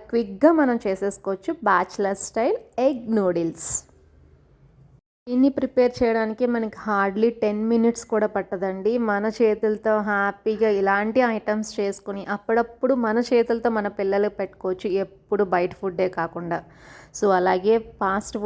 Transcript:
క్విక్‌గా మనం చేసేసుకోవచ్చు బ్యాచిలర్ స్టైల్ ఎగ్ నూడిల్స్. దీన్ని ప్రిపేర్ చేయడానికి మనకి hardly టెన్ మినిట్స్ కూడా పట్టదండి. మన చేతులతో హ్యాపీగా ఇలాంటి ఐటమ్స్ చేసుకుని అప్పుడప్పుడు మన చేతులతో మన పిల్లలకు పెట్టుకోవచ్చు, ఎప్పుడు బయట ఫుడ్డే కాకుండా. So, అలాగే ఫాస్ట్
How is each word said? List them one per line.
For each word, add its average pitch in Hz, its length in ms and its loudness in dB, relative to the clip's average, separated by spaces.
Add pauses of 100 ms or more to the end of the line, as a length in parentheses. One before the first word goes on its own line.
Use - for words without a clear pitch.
(100)
క్విక్‌గా 226 400 2 (100)
మనం 254 240 2
చేసేసుకోవచ్చు 196 680 -4 (160)
బ్యాచిలర్ 196 600 0
స్టైల్ 277 280 0 (300)
ఎగ్ 262 160 -2 (160)
నూడిల్స్. 170 480 0 (1600)
దీన్ని 254 300 4
ప్రిపేర్ 247 400 2
చేయడానికి 226 560 0
మనకి 226 320 -4
hardly 202 440 2 (120)
టెన్ 208 180 0 (120)
మినిట్స్ 233 420 2
కూడా 214 220 2
పట్టదండి. 190 580 -2 (160)
మన 202 160 0 (140)
చేతులతో 214 540 2 (140)
హ్యాపీగా 202 600 0 (100)
ఇలాంటి 208 420 2 (140)
ఐటమ్స్ 214 440 -4
చేసుకుని 196 440 -6 (120)
అప్పుడప్పుడు 233 600 0 (100)
మన 220 120 2 (120)
చేతులతో 233 480 2
మన 208 100 -2 (120)
పిల్లలకు 202 400 0
పెట్టుకోవచ్చు, 190 480 -6 (160)
ఎప్పుడు 202 500 -2
బయట 180 180 0 (100)
ఫుడ్డే 185 260 -2 (100)
కాకుండా. 170 420 -4 (580)
So, - 80 0 (140)
అలాగే 185 360 2 (260)
ఫాస్ట్ 202 440 -2